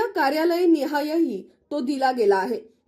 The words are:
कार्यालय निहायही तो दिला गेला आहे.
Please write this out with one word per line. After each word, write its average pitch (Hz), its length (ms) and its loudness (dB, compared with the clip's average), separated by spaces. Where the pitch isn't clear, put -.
कार्यालय 330 500 0
निहायही 294 760 0
तो 294 80 -4
दिला 262 320 0
गेला 208 240 4
आहे. 190 380 -4